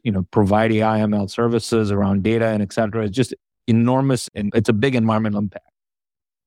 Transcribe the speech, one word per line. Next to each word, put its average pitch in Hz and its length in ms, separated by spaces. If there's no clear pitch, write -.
you 113 80
know, 95 200
provide 107 400
A 107 120
I 110 160
M 104 140
L 101 140
services 117 640
around 98 320
data 113 240
and 107 140
et 98 100
cetera 110 340
is 104 60
just 123 220
enormous. 123 680
And 101 220
it's 110 140
a 113 40
big 123 220
environmental 110 440
impact. - 260